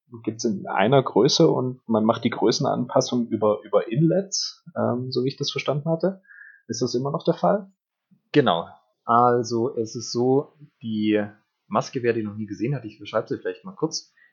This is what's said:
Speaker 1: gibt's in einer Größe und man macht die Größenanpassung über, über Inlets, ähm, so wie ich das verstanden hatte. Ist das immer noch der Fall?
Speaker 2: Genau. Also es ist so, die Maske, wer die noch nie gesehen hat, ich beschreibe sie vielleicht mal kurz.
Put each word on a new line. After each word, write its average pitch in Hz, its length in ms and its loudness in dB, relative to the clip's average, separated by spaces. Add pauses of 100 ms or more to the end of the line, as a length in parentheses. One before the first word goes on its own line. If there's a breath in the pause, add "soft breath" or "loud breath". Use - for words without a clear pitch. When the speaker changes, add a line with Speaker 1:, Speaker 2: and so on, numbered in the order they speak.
(240)
Speaker 1:
gibt's 113 200 -6
in 110 240 -2
einer 110 340 4
Größe - 480 4
und 127 380 -2
man 110 160 2
macht 113 220 2
die 117 40 2
Größenanpassung 123 1000 0
über, 104 340 0
über 101 260 0
Inlets, 165 760 0 (100)
ähm, 120 360 -2
so 127 120 -2
wie 135 60 0
ich - 80 -10
das 143 140 -6
verstanden 143 380 -4
hatte. 175 320 -2 (460 loud breath)
Ist 120 140 -6
das 123 120 -2
immer 127 180 -2
noch - 120 -6
der 165 120 0
Fall? 190 360 0 (640)
Speaker 2:
Genau. 98 340 2 (380)
Also 117 720 2
es 113 180 -6
ist 120 160 -10
so, 131 400 0 (300)
die 107 440 0 (420)
Maske, 117 360 -2
wer 117 80 2
die 113 120 -2
noch 104 120 -8
nie 107 120 -8
gesehen 113 280 -4
hat, 117 80 -10
ich 107 160 -14
beschreibe 107 300 -4
sie 113 80 -4
vielleicht - 260 -8
mal 95 80 -14
kurz. - 420 -6 (200 soft breath)